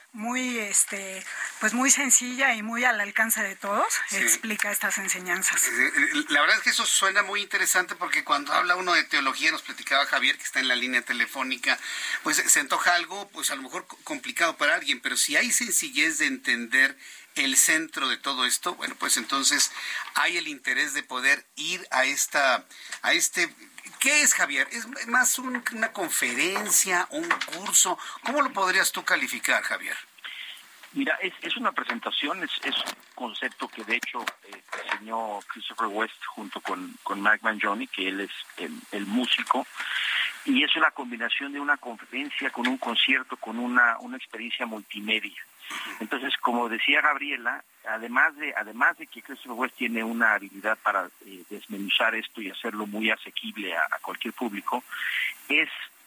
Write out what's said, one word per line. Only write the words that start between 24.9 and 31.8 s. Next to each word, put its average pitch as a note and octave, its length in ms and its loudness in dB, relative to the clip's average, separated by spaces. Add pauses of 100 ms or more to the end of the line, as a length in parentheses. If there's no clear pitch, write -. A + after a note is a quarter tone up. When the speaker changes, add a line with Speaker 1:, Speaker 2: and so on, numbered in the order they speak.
Speaker 2:
más B3 320 2
un, B3 320 -6
una A3 220 -2
conferencia, F3+ 1200 2
un C#4 180 -2 (260)
curso? G3+ 420 4 (280)
¿Cómo C#4 160 2
lo C4 100 6
podrías F#3 400 4
tú F3+ 140 -6
calificar, B2+ 580 2
Javier? - 320 -4 (960)
Speaker 3:
Mira, C#3 300 0
es, F#3+ 200 -4
es - 140 -4
una A3+ 160 0
presentación, - 720 -4